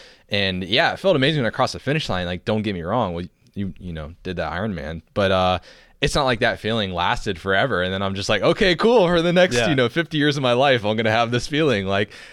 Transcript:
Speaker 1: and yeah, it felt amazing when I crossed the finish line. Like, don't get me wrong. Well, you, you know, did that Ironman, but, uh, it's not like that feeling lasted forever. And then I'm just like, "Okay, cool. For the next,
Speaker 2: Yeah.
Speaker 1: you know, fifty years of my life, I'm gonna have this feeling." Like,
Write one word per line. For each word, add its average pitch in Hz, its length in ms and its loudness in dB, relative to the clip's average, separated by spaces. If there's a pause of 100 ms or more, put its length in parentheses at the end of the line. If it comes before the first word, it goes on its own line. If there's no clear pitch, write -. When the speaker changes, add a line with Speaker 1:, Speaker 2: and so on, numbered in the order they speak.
(300)
Speaker 1:
and 95 340 0
yeah, 117 300 0
it 92 40 -6
felt 180 200 2
amazing 143 260 2
when 107 80 0
I - 40 -6
crossed 127 180 0
the 85 60 -10
finish 147 300 -2
line. 90 160 -2
Like, 90 200 -6
don't 107 160 0
get 104 120 -2
me 87 100 -6
wrong. 98 300 0
Well, 87 120 -6 (280)
you, 98 240 -6
you 87 160 -12
know, 78 300 -10
did 92 140 -6
that 78 160 -4
Ironman, 85 480 -6 (120)
but, 98 180 2
uh, 92 280 2 (420)
it's - 140 -2
not 147 100 2
like 123 160 2
that 110 180 0
feeling 107 320 -2
lasted 92 480 -2
forever. 98 420 0
And 92 120 -2
then 95 100 -4
I'm 98 120 -4
just 98 140 -6
like, 107 120 0
"Okay, 175 340 2
cool. 214 320 4
For 175 140 2
the 175 120 2
next, 180 220 4
Speaker 2:
Yeah. 117 140 2
Speaker 1:
you 147 60 0
know, 123 140 2
fifty 160 280 -4
years 147 200 2
of 143 60 -2
my 123 100 2
life, 123 320 4
I'm 107 120 0
gonna 113 120 0
have 117 220 2
this 123 160 -2
feeling." 143 400 0
Like, 98 240 0 (220)